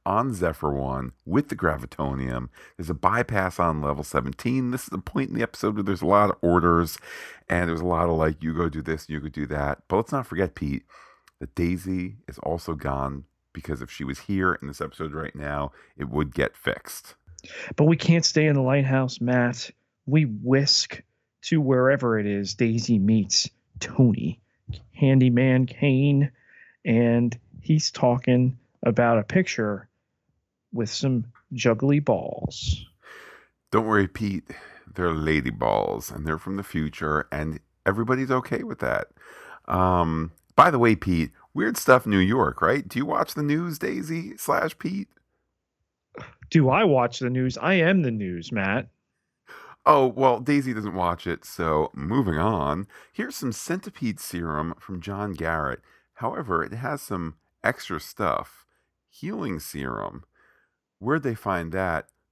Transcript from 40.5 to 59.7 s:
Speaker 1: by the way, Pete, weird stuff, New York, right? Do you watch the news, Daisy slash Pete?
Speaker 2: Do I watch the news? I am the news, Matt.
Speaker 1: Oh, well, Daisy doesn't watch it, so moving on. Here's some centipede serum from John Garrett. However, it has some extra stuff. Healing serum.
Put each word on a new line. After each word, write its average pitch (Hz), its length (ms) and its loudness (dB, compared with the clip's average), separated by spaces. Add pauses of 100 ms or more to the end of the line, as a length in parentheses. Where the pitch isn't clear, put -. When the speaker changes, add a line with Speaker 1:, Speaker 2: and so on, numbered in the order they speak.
Speaker 1:
by 170 120 8
the 139 100 2
way, 117 180 6
Pete, 82 340 0 (220)
weird 214 240 -2
stuff, 127 280 6
New 101 120 2
York, 95 440 2
right? 110 240 0
Do 107 140 -6
you 143 60 -2
watch - 300 -2
the 151 80 -2
news, 156 360 -2
Daisy 165 560 -6
slash - 440 -2
Pete? 190 280 -8 (1400)
Speaker 2:
Do 143 200 6
I 175 140 2
watch 127 360 2
the 127 100 -2
news? 127 280 -2
I 185 180 2
am 180 260 4
the 131 100 0
news, 90 400 -6
Matt. 104 380 -2 (1000)
Speaker 1:
Oh, 139 180 6
well, 123 340 2
Daisy 131 320 0
doesn't 104 220 -4
watch 87 300 -2
it, 82 200 -4
so 78 500 0
moving 92 420 0
on. 85 500 -2 (260)
Here's 254 240 -8
some 127 160 -4
centipede 170 640 -6
serum 82 600 -4
from 92 200 -10
John 101 320 -8
Garrett. 80 480 -2 (360)
However, 117 460 -4
it - 120 -6
has 131 280 -6
some 85 340 -6 (280)
extra 95 380 -2
stuff. - 640 -6 (440)
Healing 156 520 -8
serum. 58 640 -8 (760)